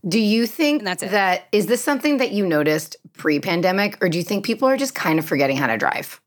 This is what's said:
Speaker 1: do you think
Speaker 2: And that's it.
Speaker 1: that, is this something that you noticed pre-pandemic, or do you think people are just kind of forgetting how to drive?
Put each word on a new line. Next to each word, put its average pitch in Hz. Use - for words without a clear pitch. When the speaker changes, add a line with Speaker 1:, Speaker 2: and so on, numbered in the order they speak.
Speaker 1:
do 185
you 220
think 294
Speaker 2:
And 208
that's 180
it. -
Speaker 1:
that, 190
is 208
this 240
something 285
that 254
you 202
noticed 156
pre-pandemic, 185
or 190
do 160
you 170
think 202
people 226
are 262
just 269
kind 160
of 160
forgetting 139
how 139
to 113
drive? -